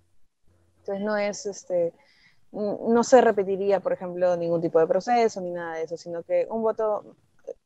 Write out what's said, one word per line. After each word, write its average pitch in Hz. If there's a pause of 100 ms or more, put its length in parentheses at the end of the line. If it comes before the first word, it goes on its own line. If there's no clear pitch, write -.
(800)
Entonces, 196
no 214
es, 202
este, 175 (600)
n-, 208 (100)
no 233
se 247
repetiría, 196
por 175
ejemplo, 180
ningún 170
tipo 165
de 160
proceso 220
ni 180
nada 170
de 160
eso, 160
sino 170
que 175
un 226
voto, 214 (480)